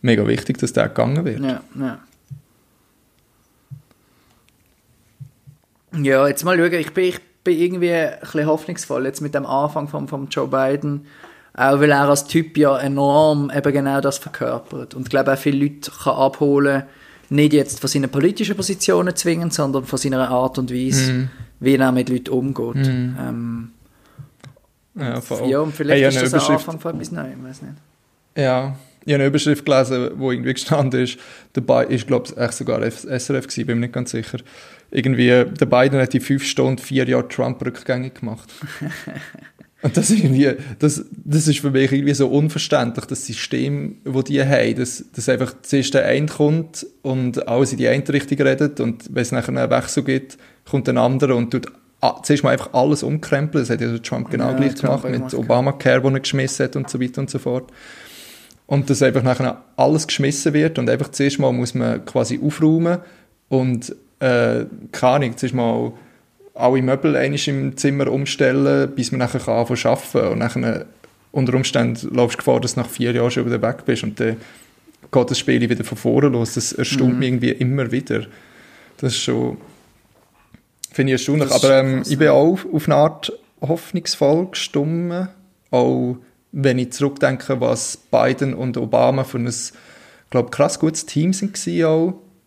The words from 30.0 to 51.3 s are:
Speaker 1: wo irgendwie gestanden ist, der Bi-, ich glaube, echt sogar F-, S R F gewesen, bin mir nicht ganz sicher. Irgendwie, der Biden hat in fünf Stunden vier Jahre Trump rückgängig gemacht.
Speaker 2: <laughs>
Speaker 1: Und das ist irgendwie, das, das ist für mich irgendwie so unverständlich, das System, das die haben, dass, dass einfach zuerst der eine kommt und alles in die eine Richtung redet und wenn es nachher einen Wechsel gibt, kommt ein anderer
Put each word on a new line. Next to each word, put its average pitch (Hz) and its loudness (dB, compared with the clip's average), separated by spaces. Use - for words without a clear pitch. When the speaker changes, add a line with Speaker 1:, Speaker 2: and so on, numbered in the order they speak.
Speaker 1:
wo 135 -2
irgendwie 123 -2
gestanden 131 0
ist, 123 -2
der 131 -2
Bi-, 123 4
ich 117 -2
glaube, 123 -2
echt 117 -2
sogar 117 -4
F-, 113 -4
S 127 -6
R 139 0
F - -6
gewesen, 113 -6
bin 117 -2
mir 120 -2
nicht 120 -10
ganz 127 -6
sicher. 117 -6
Irgendwie, 123 2
der 123 4
Biden 131 4
hat 127 0
in 123 2
fünf 139 -2
Stunden 131 0
vier 131 -2
Jahre 123 0
Trump 123 -4
rückgängig 127 -6
gemacht. 110 -10
Speaker 2:
<laughs> - -14
Speaker 1:
Und - 2
das 220 2
ist 220 6
irgendwie, 135 4
das, 151 2
das 151 2
ist 143 2
für 143 -2
mich 131 4
irgendwie 139 2
so 139 2
unverständlich, 143 0
das - -8
System, 139 -4
das 135 -2
die 139 0
haben, 120 4
dass, 120 -6
dass - -6
einfach 127 0
zuerst 135 0
der 135 4
eine 143 -2
kommt 156 -2
und 127 -2
alles 131 2
in 120 -8
die 123 2
eine 139 0
Richtung 139 -2
redet 139 2
und 117 -4
wenn 123 0
es 120 -4
nachher 123 -4
einen 127 -2
Wechsel 123 0
gibt, 131 -4
kommt 139 0
ein 127 2
anderer 127 2